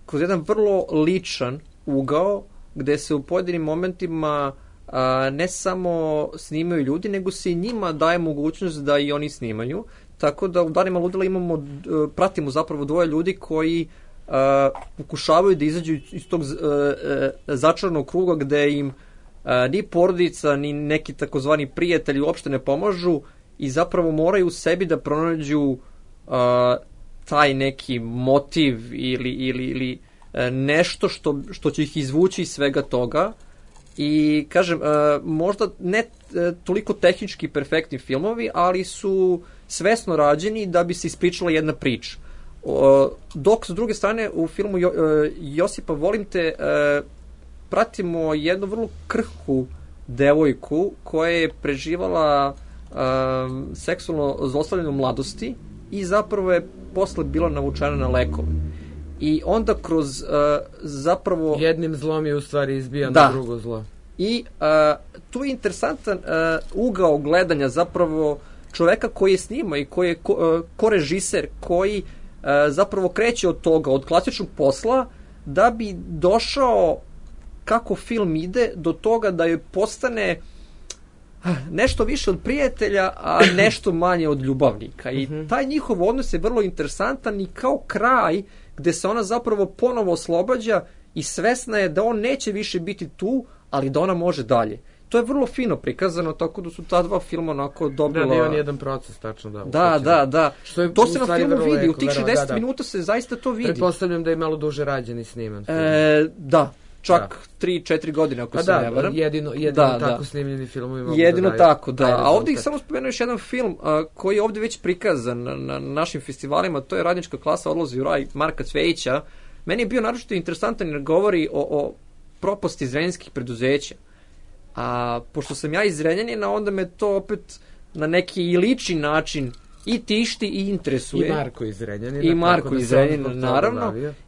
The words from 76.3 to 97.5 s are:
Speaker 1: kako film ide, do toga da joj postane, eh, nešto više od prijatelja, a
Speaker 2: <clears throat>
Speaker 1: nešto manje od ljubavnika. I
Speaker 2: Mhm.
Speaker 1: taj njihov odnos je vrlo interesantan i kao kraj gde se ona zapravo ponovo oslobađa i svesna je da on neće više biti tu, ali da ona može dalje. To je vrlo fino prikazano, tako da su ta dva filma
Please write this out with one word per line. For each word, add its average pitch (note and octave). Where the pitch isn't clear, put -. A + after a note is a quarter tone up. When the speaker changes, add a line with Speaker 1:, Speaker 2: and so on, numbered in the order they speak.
Speaker 1:
kako A3
film G3+
ide, F#3
do E3
toga G#3+
da E3
joj E3
postane, G#3+
eh, F3+
nešto G#3+
više B3+
od F#3
prijatelja, A3
a D#3+
Speaker 2:
<clears throat> F3+
Speaker 1:
nešto G#3
manje E3+
od C#3
ljubavnika. B2+
I C3+
Speaker 2:
Mhm. D#3
Speaker 1:
taj C4
njihov C4
odnos A#3
je E3+
vrlo A3+
interesantan G3+
i F#3+
kao C#4
kraj G3+
gde D3+
se F#3
ona A3
zapravo G#3+
ponovo A3+
oslobađa G#3+
i D3+
svesna A#3
je F#3+
da F3+
on A3+
neće B3
više G3
biti D#3+
tu, A#3+
ali C#3
da C3+
ona F3+
može E3+
dalje. A2+
To A3+
je A#3+
vrlo C4+
fino A#3
prikazano, E3
tako E3
da E3+
su E3
ta F3
dva F3
filma E3